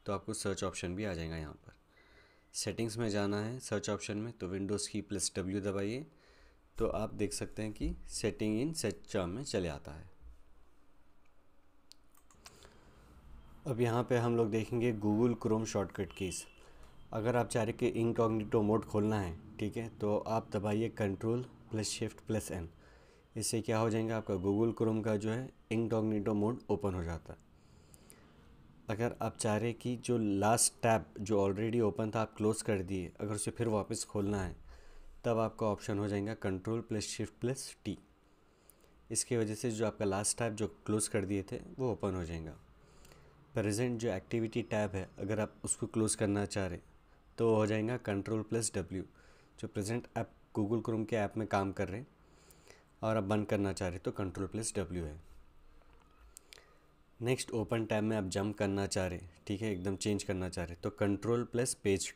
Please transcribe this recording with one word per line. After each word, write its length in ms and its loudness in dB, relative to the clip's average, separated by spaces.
तो 60 -2
आपको 220 -4
सर्च 300 -2
ऑप्शन 300 -4
भी 100 -4
आ 100 -2
जाएगा 220 -4
यहाँ 180 -6
पर। 180 -20
सेटिंग्स 440 -2
में 120 0
जाना 320 2
है 200 -4
सर्च 300 -2
ऑप्शन 260 -2
में, 160 -4
तो 260 -4
Windows 280 0
की 140 -4
प्लस 360 -2
डब्ल्यू 240 0
दबाइए, 460 -2
तो 80 2
आप 280 -2
देख 180 0
सकते 300 -6
हैं 100 -4
कि 220 -2
setting 560 0
in 100 -2
search 320 -2
charm 200 0
में 180 -4
चले 240 0
आता 240 -6
है। 180 -14
अब 140 -2
यहाँ 240 4
पे 120 2
हम 200 4
लोग 140 4
देखेंगे 420 2
Google 420 4
Chrome 320 2
शॉर्टकट 460 -2
कीज। 340 -6
अगर 240 0
आप 120 4
चाह 140 2
रहे 100 0
कि 160 2
इनकॉग्निटो 760 2
मोड 220 4
खोलना 360 2
है, 360 -6
ठीक 200 -4
है, 120 -6
तो 300 0
आप 320 -2
दबाइए 380 2
कंट्रोल 540 0
प्लस 460 -6
शिफ्ट 320 -4
प्लस 300 -2
एन। 200 -6
इससे 260 0
क्या 160 2
हो 120 4
जाएगा, 260 2
आपका 180 -2
Google 400 4
Chrome 300 2
का 120 2
जो 140 0
है 220 -2
इनकॉग्निटो 640 2
मोड 360 2
ओपन 240 2
हो 100 -2
जाता 280 -6
है। 60 -14
अगर 320 0
आप 140 -2
चाह 200 2
रहे 160 2
कि 240 -4
जो 220 0
लास्ट 540 4
टैब 220 6
जो 280 4
already 320 2
ओपन 300 2
था 120 0
आप 140 -4
क्लोज 260 2
कर 200 2
दिए, 380 -4
अगर 140 -2
उसे 160 -2
फिर 180 0
वापस 360 0
खोलना 380 0
है, 140 -4
तब 140 2
आपका 280 0
ऑप्शन 320 0
हो 100 0
जाएगा 260 0
कंट्रोल 460 -2
प्लस 240 -2
शिफ्ट 360 -6
प्लस 440 -4
टी। 140 -4
इसकी 260 0
वजह 180 2
से 160 -2
जो 160 0
आपका 180 0
लास्ट 340 2
टैब 160 0
जो 140 0
क्लोज 400 0
कर 160 0
दिए 180 0
थे 140 -8
वो 140 2
ओपन 220 0
हो 100 -2
जाएगा। 340 -8
प्रेजेंट 460 0
जो 120 0
एक्टिविटी 500 -2
टैब 280 0
है, 280 -4
अगर 220 -2
आप 140 -2
उसको 220 -2
क्लोज 280 2
करना 320 2
चाह 200 -2
रहे, 140 -6
तो 160 6
हो 120 6
जाएगा 300 0
कंट्रोल 460 -2
प्लस 320 -2
डब्ल्यू। 280 -4
जो 80 -6
प्रेजेंट 480 -2
ऐप 140 -2
Google 240 2
Chrome 260 -2
के 80 0
ऐप 200 0
में 120 -2
काम 240 2
कर 160 -2
रहे 120 -6
हैं 60 -14
और 140 2
आप 80 2
बंद 220 2
करना 260 2
चाह 160 -2
रहे, 100 -4
तो 120 -4
कंट्रोल 360 -2
प्लस 300 -4
डब्ल्यू 280 -2
है। 160 -8
नेक्स्ट 280 0
ओपन 360 0
टैब 180 2
में 120 2
आप 80 2
जंप 340 0
करना 280 2
चाह 200 0
रहे, 140 -4
ठीक 160 -2
है, 100 0
एकदम 240 -2
चेंज 260 0
करना 260 -2
चाह 160 -4
रहे, 120 -8
तो 140 -4
कंट्रोल 540 2
प्लस 300 0
पेज 420 2